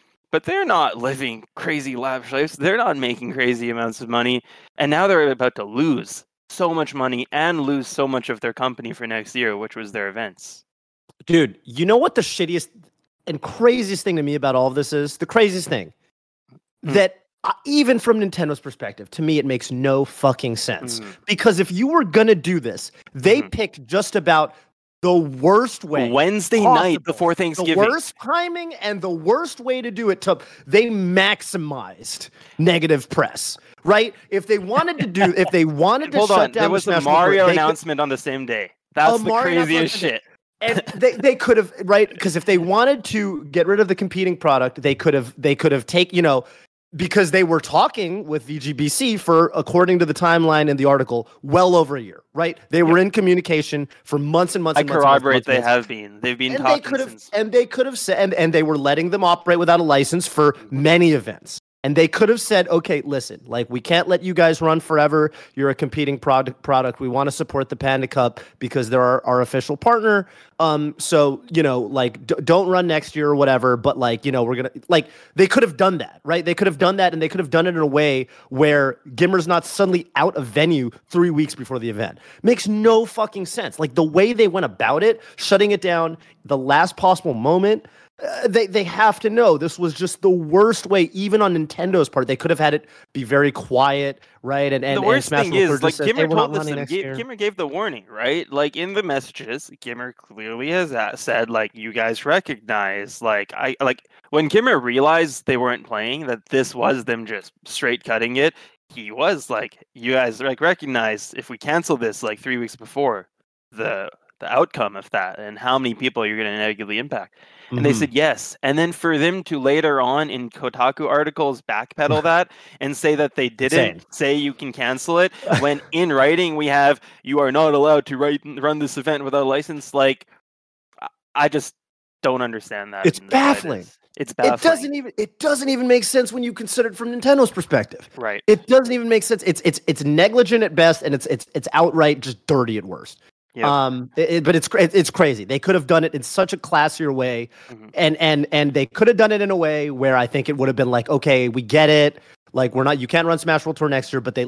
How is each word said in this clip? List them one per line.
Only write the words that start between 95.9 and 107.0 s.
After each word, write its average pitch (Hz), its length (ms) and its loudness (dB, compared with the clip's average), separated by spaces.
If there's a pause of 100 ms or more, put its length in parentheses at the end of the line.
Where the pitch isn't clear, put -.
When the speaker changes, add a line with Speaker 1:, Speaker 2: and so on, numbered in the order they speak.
Speaker 2:
said, 151 100 -4
Speaker 1:
Gimmer 160 160 0
Speaker 2:
"Hey, 160 60 2
we're 160 80 -2
not 156 100 2
Speaker 1:
told 143 60 -6
us 151 80 -4
Speaker 2:
running 151 140 -6
Speaker 1:
them, 143 80 -6
Speaker 2:
next 139 100 -10
Speaker 1:
Gi-, 175 60 -2
Speaker 2:
year." 135 180 -8
Speaker 1:
Gimmer 240 200 -12
gave 208 200 -4
the 170 120 -6
warning, 143 400 -8
right? 123 460 -4
Like, 147 220 -2
in 180 180 -8
the 202 80 -2
messages, 135 680 -8 (100)
Gimmer 120 320 -12
clearly 113 560 -12
has 175 220 -4
a-, 110 240 -4
said, 113 340 -2
like, 110 240 -4
"You 110 180 -12
guys 113 320 -4
recognize," 107 960 -4
like, 107 340 -2
I, 131 260 -6
like, 127 260 -2 (220)
when 156 180 0
Gimmer 214 320 2
realized 139 680 0
they 131 100 0
weren't 120 280 -2
playing, 120 420 -8
that 117 220 -6
this 131 260 0
was 123 300 -2